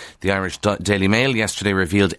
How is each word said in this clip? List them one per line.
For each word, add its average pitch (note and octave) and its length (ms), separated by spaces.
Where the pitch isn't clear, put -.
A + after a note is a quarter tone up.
The F#2+ 100
Irish F#2+ 260
Da-, G#2 200
Daily G2 300
Mail A#2+ 280
yesterday G#2 380
revealed F#2+ 460